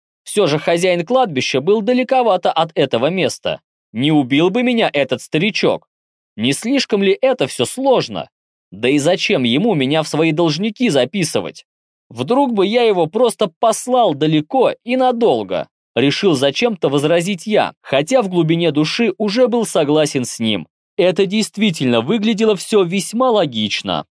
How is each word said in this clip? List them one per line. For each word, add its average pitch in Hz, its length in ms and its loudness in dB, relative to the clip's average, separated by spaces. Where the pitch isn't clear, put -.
Всё 202 240 0
же 147 100 0
хозяин 170 480 0
кладбища 170 540 0
был 202 220 0
далековато 240 720 2
от 165 220 0
этого 135 320 0
места. 147 520 -2
Не 131 180 0
убил 147 380 2
бы 240 140 0
меня 226 280 0
этот 135 300 -2
старичок? 160 680 -2
Не 123 160 0
слишком 226 500 -2
ли 196 180 2
это 262 260 0
всё - 180 -4
сложно? 214 640 -2
Да 107 160 -4
и 143 120 2
зачем 170 440 0
ему 160 320 0
меня 143 260 0
в 151 60 -6
свои 160 240 0
должники 175 580 -2
записывать? 127 760 -2
Вдруг 233 440 0
бы 196 120 2
я 233 180 2
его 180 240 2
просто 214 520 0
послал 233 540 2
далеко 156 600 2
и 247 100 -2
надолго? 196 720 0
Решил 147 420 2
зачем-то 156 520 0
возразить 165 580 0
я, 120 360 0
хотя 160 400 0
в 196 80 -4
глубине 170 420 0
души 156 460 0
уже 220 320 0
был 226 160 0
согласен 147 580 0
с - 160 -10
ним. 107 280 -2
Это 185 280 2
действительно 185 720 0
выглядело 214 560 0
всё 196 280 0
весьма 202 460 -2
логично. 107 760 -2